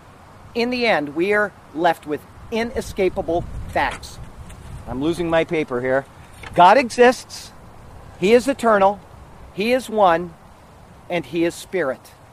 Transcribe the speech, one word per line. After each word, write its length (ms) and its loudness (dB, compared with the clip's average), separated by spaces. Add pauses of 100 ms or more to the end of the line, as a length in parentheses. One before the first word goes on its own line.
(540)
In 160 -2
the 160 -2
end, 300 0
we 160 0
are 200 0 (220)
left 320 0
with 140 -6 (320)
inescapable 920 -4 (240)
facts. 500 -4 (680)
I'm 160 -8
losing 260 -2
my 160 2
paper 360 -2
here. 260 0 (480)
God 240 8
exists. 720 2 (720)
He 120 2
is 140 4
eternal. 540 2 (520)
He 200 -2
is 180 -2
one. 440 2 (720)
And 180 -4
he 180 -2
is 120 -2
spirit. 440 -6 (320)